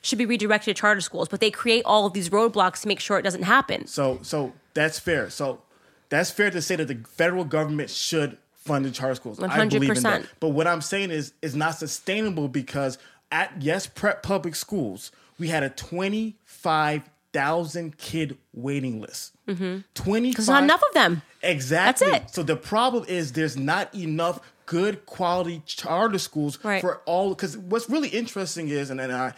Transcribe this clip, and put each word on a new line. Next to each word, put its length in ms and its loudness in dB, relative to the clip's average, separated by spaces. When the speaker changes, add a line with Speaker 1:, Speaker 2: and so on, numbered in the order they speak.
Speaker 1:
should 160 -2
be 80 2
redirected 500 2
to 40 -8
charter 220 4
schools. 260 -4
But 140 -2
they 100 4
create 340 2
all 200 6
of 80 0
these 160 -4
roadblocks 540 4
to 40 -4
make 140 -2
sure 180 0
it 40 -4
doesn't 200 -2
happen. 440 2
Speaker 2:
So, 340 0
so 320 -4
that's 260 0
fair. 300 0
So 320 -4
that's 240 0
fair 180 2
to 120 -4
say 160 -2
that 100 -2
the 80 -4
federal 340 2
government 460 -2
should 480 -2
fund 300 -2
the 60 -4
charter 240 -4
schools. 280 -12
I 40 0
believe 40 -2
in 60 2
that. 0 -
Speaker 1:
One 140 4
hundred 80 4
percent. 360 2
Speaker 2:
But 100 2
what 160 2
I'm 160 2
saying 300 -2
is, 300 -4
it's 140 -4
not 200 0
sustainable 720 -2
because 500 -4
at 180 0
Yes 240 0
Prep 380 -2
Public 320 -2
Schools, 560 -4
we 120 -2
had 120 2
a 80 0
twenty-five 1400 -2
thousand 640 -2
kid 400 -6
waiting 460 -4
list. 320 -12
Speaker 1:
Mm-hmm. 320 -4
Speaker 2:
Twenty-five. 400 0
Speaker 1:
'Cause 120 0
there's 60 6
not 100 8
enough 240 6
of 60 0
them. 280 6
Speaker 2:
Exactly. 720 4
Speaker 1:
That's 200 2
it. 40 -8
Speaker 2:
So 80 -2
the 140 0
problem 500 0
is 240 -2
there's 260 -2
not 380 0
enough 460 -2
good 380 -2
quality 600 -2
charter 520 0
schools 460 -4
Speaker 1:
Right. 180 0
Speaker 2:
for 240 -2
all. 300 0
'Cause 220 -6
what's 320 -4
really 200 0
interesting 600 -6
is, 200 -4
and, 120 -6
and 100 -4
I 260 -2